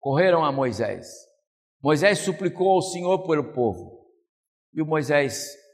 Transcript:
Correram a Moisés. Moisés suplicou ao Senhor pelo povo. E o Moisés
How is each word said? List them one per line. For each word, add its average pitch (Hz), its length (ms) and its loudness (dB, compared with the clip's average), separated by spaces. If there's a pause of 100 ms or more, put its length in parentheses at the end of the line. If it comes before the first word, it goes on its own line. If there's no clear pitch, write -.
Correram 165 440 2
a 143 80 0
Moisés. 113 560 -4 (720)
Moisés 156 360 4
suplicou 185 540 0
ao 185 100 4
Senhor 180 440 -2
pelo 151 280 0
povo. 113 520 -4 (680)
E 151 80 -4
o 156 40 -2
Moisés 143 720 -2 (180)